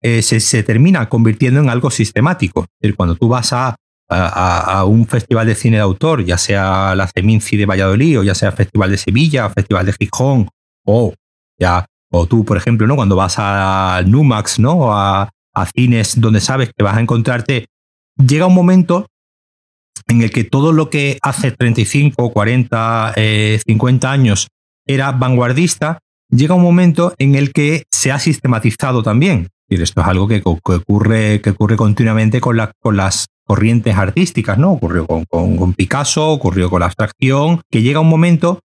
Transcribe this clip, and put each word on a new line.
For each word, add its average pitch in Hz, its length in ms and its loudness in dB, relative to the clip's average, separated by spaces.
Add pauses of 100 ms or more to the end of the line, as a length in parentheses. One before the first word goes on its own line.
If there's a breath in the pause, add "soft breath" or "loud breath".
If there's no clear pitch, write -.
eh, 117 220 0
se, - 160 0
se 110 240 0
termina 131 440 2
convirtiendo 120 520 2
en 143 100 2
algo 123 220 -2
sistemático. 117 720 -2
Es - 200 -12
decir, 101 140 -2
cuando 85 200 0
tú 117 120 0
vas 120 260 -2
a, 127 160 -2
a, 110 60 -10 (340)
a, 90 500 -2 (200)
a 92 60 0
un 113 220 4
festival 113 380 -2
de 113 80 2
cine 110 240 0
de 104 60 0
autor, 101 420 -2
ya 87 140 -2
sea 95 560 -2
la 95 120 -2
CEMINCI 107 500 0
de 101 100 0
Valladolid 101 520 0
o 98 40 0
ya 98 100 0
sea 95 160 -2
el 90 60 -8
Festival 98 340 -2
de 98 80 -2
Sevilla, 131 480 0
el 98 80 -6
Festival 101 320 -2
de 101 80 -2
Gijón, 127 560 -2 (340)
o 110 300 0 (460)
ya, 87 260 0 (260)
o 87 140 0
tú, 113 180 2
por 104 140 -2
ejemplo, 107 300 0
¿no? 139 80 0
Cuando 101 200 2
vas 92 220 -2
a 95 680 -2
Numax, 113 540 2
¿no? 123 160 2
O 143 180 2
a, 98 380 -2 (240)
a - 140 -4
cines 120 520 0
donde 110 200 2
sabes 131 360 -2
que 104 80 -2
vas 101 140 0
a 113 40 0
encontrarte, 117 680 -2 (500)
llega 143 300 2
un 185 80 4
momento 180 500 2 (1000)
en 117 140 4
el 113 80 2
que 113 140 -2
todo 139 280 0
lo 156 200 0
que 139 320 -2
hace 135 280 -2
treinta 117 300 0
y 104 40 2
cinco, 139 460 0
cuarenta, 113 840 -2
eh, 107 500 0
cincuenta 127 460 0
años 123 380 0 (360)
era 135 280 -2
vanguardista, 131 840 0 (300)
llega 143 240 2
un 180 80 4
momento 175 560 2
en 139 160 2
el 139 180 0
que 147 380 -2
se - 220 -2
ha 147 80 -2
sistematizado 123 800 -2
también. 110 460 0 (200)
Es - 20 -20
decir, 87 140 0
esto 82 180 -2
es 82 60 0
algo 92 200 0
que, 107 160 0
co-, 82 200 -2
que 92 100 0
ocurre, 107 680 0
que 104 100 0
ocurre 104 240 0
continuamente 110 640 2
con 120 160 -2
la, 113 240 -4
con 104 180 0
las 95 300 -2 (180)
corrientes 110 500 2
artísticas, 104 640 -2
¿no? 180 140 2
Ocurrió 85 340 -2
con, 82 180 -4
con, 87 320 -2
con 90 160 0
Picasso, 143 560 -2
ocurrió 92 400 0
con 90 120 0
la 87 60 0
abstracción, 135 760 -2 (100)
que 113 100 0
llega 139 180 0
un 160 100 4
momento 170 500 2 (120)